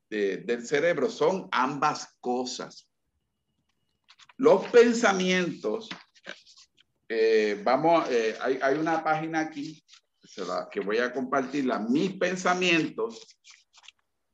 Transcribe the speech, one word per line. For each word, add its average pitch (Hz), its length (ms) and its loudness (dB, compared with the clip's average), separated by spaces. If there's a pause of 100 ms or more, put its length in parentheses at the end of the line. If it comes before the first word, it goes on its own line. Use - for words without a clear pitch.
de, 98 280 -2
del 117 280 -6
cerebro, 139 460 0
son 185 400 -2
ambas 143 680 -2
cosas. 123 720 -8 (1500)
Los 170 340 4
pensamientos, 185 1200 2 (1160)
eh, 110 560 2
vamos, 147 460 4
eh, 113 320 0
hay, 131 200 0
hay 139 180 2
una 160 240 -2
página 160 380 -2
aquí, 156 420 -10 (400)
se - 200 -14
la, 90 280 -6
que 104 80 -6
voy 101 180 -2
a 123 160 -2
compartirla. 127 640 -2
Mis 143 380 0
pensamientos 175 1200 -2 (960)